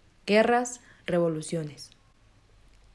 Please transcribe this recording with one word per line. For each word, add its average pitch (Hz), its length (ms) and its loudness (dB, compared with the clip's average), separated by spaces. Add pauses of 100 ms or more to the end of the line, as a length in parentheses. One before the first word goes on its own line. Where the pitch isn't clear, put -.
(260)
Guerras, 220 560 2 (240)
revoluciones, 160 840 -4 (1040)